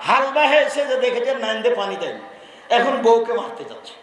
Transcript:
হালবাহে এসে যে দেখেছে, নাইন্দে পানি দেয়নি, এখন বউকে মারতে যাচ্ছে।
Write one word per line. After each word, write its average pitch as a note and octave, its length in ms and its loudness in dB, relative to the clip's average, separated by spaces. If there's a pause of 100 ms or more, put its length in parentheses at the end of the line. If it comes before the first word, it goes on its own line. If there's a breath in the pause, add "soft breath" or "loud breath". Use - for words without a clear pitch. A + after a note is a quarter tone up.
হালবাহে C4+ 500 2
এসে C#4+ 280 2
যে B3+ 120 -2
দেখেছে, B3 380 0
নাইন্দে A3 340 -2
পানি G3 260 -2
দেয়নি, - 240 -8 (500 loud breath)
এখন A#3+ 320 2
বউকে A#3 320 4
মারতে - 300 -6
যাচ্ছে। - 400 -16